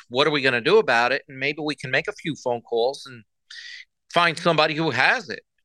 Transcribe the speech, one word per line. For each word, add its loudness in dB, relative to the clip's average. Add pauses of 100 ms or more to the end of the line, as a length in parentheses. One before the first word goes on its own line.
What 2
are 2
we 0
gonna 2
do 4
about 4
it? -2
And -16
maybe -4
we -4
can -10
make -2
a -4
few -8
phone -4
calls -2
and -18 (880)
find 2
somebody 2
who -2
has 0
it." -12 (220)